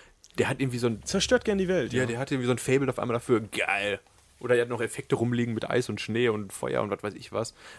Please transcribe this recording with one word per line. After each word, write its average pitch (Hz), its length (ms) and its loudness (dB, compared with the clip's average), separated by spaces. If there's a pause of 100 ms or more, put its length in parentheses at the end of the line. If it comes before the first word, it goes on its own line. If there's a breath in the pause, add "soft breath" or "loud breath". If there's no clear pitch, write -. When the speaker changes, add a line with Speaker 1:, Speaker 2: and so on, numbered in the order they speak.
(380 soft breath)
Speaker 1:
der 110 120 2
hat - 120 -2
irgendwie 123 160 -2
so 117 100 -2
ein 113 160 -2
Speaker 2:
Zerstört 220 420 2
gern 202 120 0
die 190 100 0
Welt, 170 260 0
Speaker 1:
Ja, 123 80 2
Speaker 2:
ja. 127 40 2
Speaker 1:
der 117 140 -4
hatte 139 160 -2
irgendwie 127 100 0
so 120 80 2
ein 113 60 0
Faible 135 300 2
auf 123 100 -2
einmal 113 160 -2
dafür. 117 260 4
Geil. 101 580 -2 (400)
Oder 123 160 4
er 120 60 4
hat 120 80 0
noch 117 120 -2
Effekte 120 340 -2
rumliegen 120 400 0
mit - 140 -2
Eis 120 200 2
und 104 100 -4
Schnee 117 300 2
und 107 240 -2
Feuer 127 300 -2
und 104 80 -2
was 101 120 -4
weiß 104 120 -6
ich - 180 -16
was. 110 200 -2 (260 loud breath)